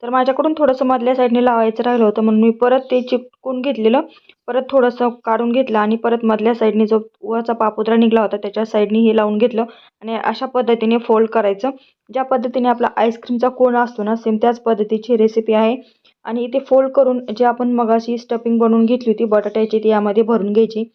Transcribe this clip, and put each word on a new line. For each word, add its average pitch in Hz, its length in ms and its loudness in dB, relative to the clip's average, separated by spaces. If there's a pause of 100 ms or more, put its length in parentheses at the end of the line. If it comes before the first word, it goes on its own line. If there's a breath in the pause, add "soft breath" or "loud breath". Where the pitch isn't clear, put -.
तर 240 80 -8
माझ्याकडून 269 480 0
थोडंसं 262 280 2
मधल्या 254 280 0
साईडने 247 300 2
लावायचं 226 380 0
राहिलं 240 220 2
होतं 214 180 2
म्हणून 220 200 2
मी 226 100 4
परत 247 300 2
ते 254 200 0
चिपकून 254 580 -6
घेतलेलं, 240 400 0 (480 soft breath)
परत 247 220 -2
थोडंसं 247 380 2 (160)
काढून 233 280 0
घेतलं 240 260 0
आणि 214 180 0
परत 233 280 -2
मधल्या 220 300 2
साईडने 220 320 0
जो 220 120 2 (240)
वरचा 233 320 -4
पापुद्रा 220 420 0
निघला 226 240 4
होता 202 160 -2
त्याच्या 208 280 -4
साईडने 214 340 0
हे 226 180 4
लावून 214 220 0
घेतलं 220 260 0 (380 loud breath)
आणि 226 140 -8
अशा 220 320 -6
पद्धतीने 233 500 0
फोल्ड 226 320 2
करायचं. 202 400 -2 (400 loud breath)
ज्या 254 120 -4
पद्धतीने 247 460 -2
आपला 240 280 0
आईस्क्रीमचा 233 540 -2
कोन 254 260 0
असतो 240 260 -2
ना, 214 140 -2
सेम 226 200 -2
त्याच 233 240 0
पद्धतीची 220 560 -2
रेसिपी 220 380 0
आहे. 220 220 2 (500 loud breath)
आणि 240 180 -6
इथे 247 160 -2
फोल्ड 269 320 2
करून 254 280 2 (100)
जे 214 140 -2
आपण 240 280 0
मगाशी 226 460 0
स्टफिंग 233 400 -2
बनवून 226 280 4
घेतली 247 240 0
होती 220 160 0
बटाट्याची, 214 520 0
ती 214 100 0
यामध्ये 208 340 2
भरून 208 300 0
घ्यायची. 220 320 0 (100)